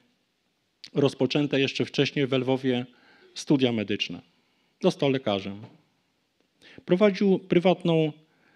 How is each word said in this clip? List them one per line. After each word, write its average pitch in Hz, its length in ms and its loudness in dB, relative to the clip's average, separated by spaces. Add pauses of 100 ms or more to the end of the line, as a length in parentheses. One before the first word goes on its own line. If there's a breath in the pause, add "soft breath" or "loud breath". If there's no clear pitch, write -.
(960)
rozpoczęte 139 680 0
jeszcze 135 240 -2
wcześniej 143 420 -2
we 131 120 0
Lwowie 127 480 -2 (480 soft breath)
studia 131 380 2
medyczne. 104 500 -6 (600)
Został 147 280 2
lekarzem. 101 500 -4 (1200 loud breath)
Prowadził 190 540 2
prywatną 170 720 2 (420 soft breath)